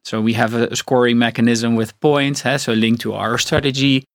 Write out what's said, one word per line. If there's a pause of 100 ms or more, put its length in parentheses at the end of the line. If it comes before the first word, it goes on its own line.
So
we
have
a,
a
scoring
mechanism
with
points,
huh,
so
linked
to
our
strategy, (100)